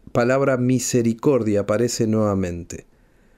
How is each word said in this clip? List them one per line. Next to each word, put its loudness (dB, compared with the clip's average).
palabra 2
misericordia 0
aparece -2
nuevamente. -2